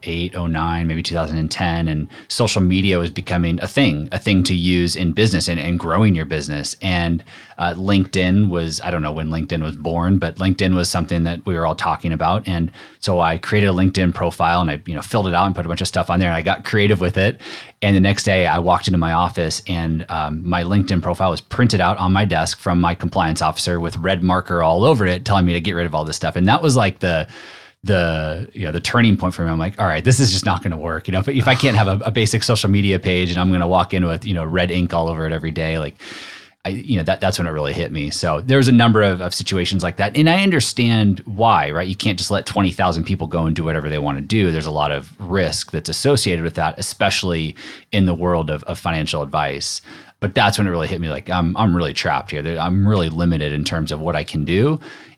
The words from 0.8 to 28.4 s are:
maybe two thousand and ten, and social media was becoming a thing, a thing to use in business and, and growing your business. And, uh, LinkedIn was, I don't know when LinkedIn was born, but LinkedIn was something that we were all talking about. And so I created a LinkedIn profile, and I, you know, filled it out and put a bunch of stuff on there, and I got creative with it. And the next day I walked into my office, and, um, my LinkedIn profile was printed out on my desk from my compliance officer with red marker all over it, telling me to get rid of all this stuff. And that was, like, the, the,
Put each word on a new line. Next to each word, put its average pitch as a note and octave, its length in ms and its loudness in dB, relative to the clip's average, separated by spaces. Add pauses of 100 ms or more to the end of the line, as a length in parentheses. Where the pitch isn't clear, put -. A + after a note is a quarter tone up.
maybe D#2+ 140 -2
two E2+ 140 -6
thousand D#2+ 220 -2
and D#2 120 -2
ten, E2+ 380 -2
and D2+ 220 -4 (180)
social - 320 0
media F#2 400 4
was E2+ 100 -2
becoming F2 520 -2
a - 60 -4
thing, E2 440 0
a F#2+ 80 -4
thing F#2+ 240 2
to F#2 100 0
use F2 440 2
in E2+ 160 0
business G2 340 2
and, E2+ 100 -2
and E2 220 -2
growing F#2 340 2
your D#2+ 120 -2
business. D2 560 -6
And, E2+ 420 0 (340)
uh, F2 180 -2
LinkedIn F#2+ 720 2
was, E2 320 -2
I F2 100 -6
don't E2 100 -2
know D#2 120 -4
when D#2 160 -6
LinkedIn D#2+ 340 -4
was D2+ 140 -6
born, E2+ 420 0
but E2 160 -4
LinkedIn F#2+ 400 0
was F2 140 0
something E2+ 340 -2
that E2+ 220 -4
we F#2 100 -2
were E2 100 -2
all D#2+ 100 -2
talking E2 360 -4
about. E2 340 -2
And E2+ 240 -2 (300)
so F2+ 220 0
I E2 160 0
created G2+ 300 2
a F#2+ 40 4
LinkedIn F#2 420 2
profile, E2+ 460 0
and E2+ 100 0
I, D2 160 -6
you E2+ 80 -8
know, - 80 -8
filled G#2 260 -2
it F2 60 0
out F2+ 120 2
and F#2+ 100 -2
put E2+ 100 -4
a E2 40 -6
bunch E2+ 100 -4
of F#2 80 -4
stuff - 220 -2
on F2 100 2
there, F2+ 80 2
and E2+ 80 0
I E2 60 -2
got F2+ 240 -2
creative G#2 340 2
with F2 180 0
it. G2 220 0 (420)
And G2+ 140 4
the F#2+ 60 6
next G2+ 240 2
day F#2 220 4
I D#2+ 120 2
walked F2 300 2
into F#2 80 2
my E2 160 0
office, E2+ 520 -2
and, E2 440 -2
um, D#2+ 360 -6
my F2 180 0
LinkedIn F#2 380 2
profile F2+ 300 0
was D#2 80 -4
printed A#2 400 0
out F2+ 200 2
on F#2 120 2
my G2+ 140 4
desk E2 340 0
from F2 220 0
my E2+ 140 2
compliance E2+ 460 -2
officer E2 380 -2
with E2 160 -4
red F2+ 280 0
marker F2+ 380 0
all E2 220 4
over B2 240 4
it, F2+ 160 -2
telling F#2+ 220 2
me F2 80 2
to E2+ 80 -2
get F#2 100 -4
rid E2+ 140 -2
of D#2 100 -4
all D#2 80 -2
this D2+ 140 -6
stuff. D#2 180 -4
And F2+ 140 4
that D3+ 120 4
was, D3 140 4
like, G2+ 240 2
the, E2 300 -2 (540)
the, E2+ 720 -2